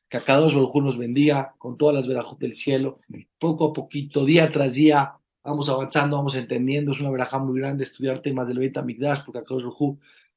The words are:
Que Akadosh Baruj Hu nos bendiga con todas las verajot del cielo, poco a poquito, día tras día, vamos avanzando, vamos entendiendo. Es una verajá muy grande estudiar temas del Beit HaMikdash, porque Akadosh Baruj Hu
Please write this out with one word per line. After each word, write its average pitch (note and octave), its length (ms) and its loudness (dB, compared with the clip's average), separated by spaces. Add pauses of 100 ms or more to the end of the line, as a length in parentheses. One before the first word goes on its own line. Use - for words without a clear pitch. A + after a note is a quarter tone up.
Que B2 80 -6
Akadosh C#3+ 380 4
Baruj C3+ 200 2
Hu D3 80 2
nos B2+ 160 -2
bendiga C3+ 580 0
con A#2+ 220 -12
todas D3 160 4
las C3 140 -2
verajot B2+ 300 -6
del D3 160 -6
cielo, C3+ 440 -2 (400)
poco D#3 320 0
a - 20 -6
poquito, C#3 520 -4
día D#3+ 260 6
tras C3+ 240 0
día, D3 380 6 (300)
vamos C#3+ 260 -4
avanzando, C#3+ 480 0
vamos C#3 180 -2
entendiendo. C3 580 -2
Es C#3 80 -4
una C#3 100 -2
verajá B2+ 280 -2
muy C3 200 -2
grande C#3 260 -2
estudiar C3 340 -4
temas B2+ 300 -4
del B2 100 -4
Beit C3 180 -2
HaMikdash, B2+ 480 -4
porque B2 140 -12
Akadosh B2+ 240 -6
Baruj A#2+ 180 -8
Hu C#3+ 180 -2 (380)